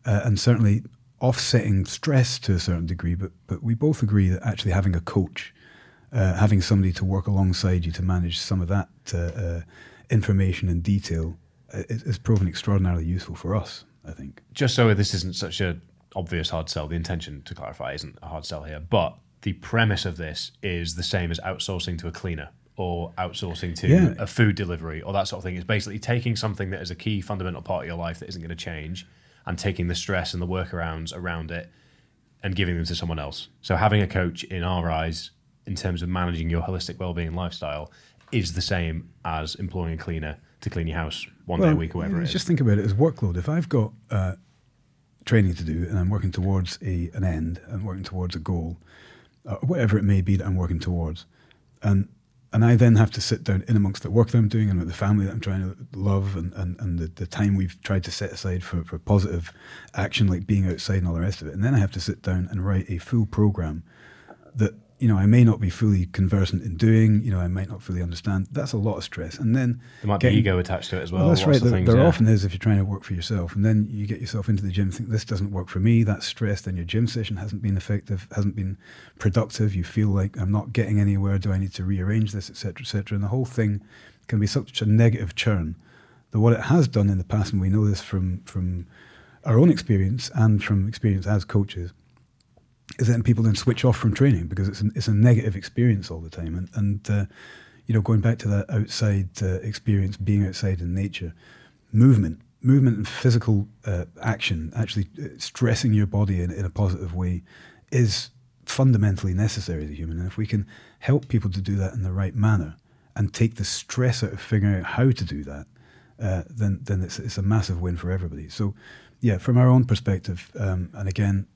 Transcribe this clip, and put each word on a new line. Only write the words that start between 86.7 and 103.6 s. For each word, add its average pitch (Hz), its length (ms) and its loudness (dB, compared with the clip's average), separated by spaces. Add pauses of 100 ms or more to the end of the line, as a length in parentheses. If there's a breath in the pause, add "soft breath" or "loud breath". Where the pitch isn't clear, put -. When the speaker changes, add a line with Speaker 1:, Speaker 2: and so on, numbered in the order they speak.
Speaker 1:
done 101 220 2
in 98 80 2
the 92 80 -4
past, 104 260 0
and 98 100 0
we 95 80 2
know 107 160 4
this 101 160 0
from, 92 440 -2
from 90 420 -4 (560 loud breath)
our 117 160 4
own 170 100 8
experience 107 640 2
and 110 300 4
from 101 240 2
experience 98 400 0
as 104 160 2
coaches, 92 480 -2 (1080)
is 117 80 4
that 117 160 4
people 117 200 4
then 110 120 4
switch - 280 0
off 123 140 6
from 110 160 2
training 107 340 4
because 95 200 -2
it's 101 120 -6
an, 104 160 2
it's 117 120 -4
a 113 60 2
negative 110 420 6
experience 104 560 0
all 82 80 -8
the 82 100 -12
time. 82 260 -8
And, 90 200 -6
and, 101 340 -2
uh, 101 160 2 (640 loud breath)
you 113 80 0
know, 110 60 6
going 110 200 2
back 117 180 2
to - 80 -6
that 101 220 0
outside, 104 600 0 (120)
uh, 92 140 -2
experience, 101 640 -2
being 101 280 2
outside 92 360 -2
in 87 120 -4
nature, 95 400 -4 (580 loud breath)
movement, 107 500 6 (200)
movement 127 360 6
and 101 100 -4
physical, 107 600 2 (180)